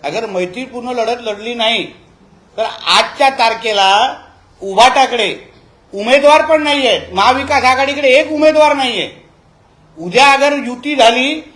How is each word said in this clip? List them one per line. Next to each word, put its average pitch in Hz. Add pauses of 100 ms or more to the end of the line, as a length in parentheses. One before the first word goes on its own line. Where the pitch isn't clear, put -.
अगर 196
मैत्रीपूर्ण 220
लढत 240
लढली 220
नाही 220 (680)
तर 220 (220)
आजच्या 220
तारखेला 226 (460)
उभाटाकडे 233 (560)
उमेदवार 285
पण 311
नाहीये, 277
महाविकास 262
आघाडीकडे 269
एक 294
उमेदवार 302
नाहीये. 226 (720)
उद्या 226
अगर 277 (140)
युती 247
झाली 254